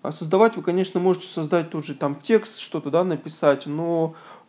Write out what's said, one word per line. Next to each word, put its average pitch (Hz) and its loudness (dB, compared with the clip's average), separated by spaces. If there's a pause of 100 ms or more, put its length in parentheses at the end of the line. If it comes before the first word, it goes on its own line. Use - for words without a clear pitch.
А 147 -4
создавать 190 4
вы, 175 -6
конечно, 185 0
можете 185 2
создать 165 -2
тот 156 -8
же 143 -8
там 143 -2
текст, - 0
что-то, 156 -8
да, 165 4
написать, 156 0
но 165 -2 (340)